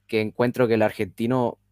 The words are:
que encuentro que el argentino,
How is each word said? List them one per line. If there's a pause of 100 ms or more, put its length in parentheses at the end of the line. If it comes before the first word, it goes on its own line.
que
encuentro
que
el
argentino, (140)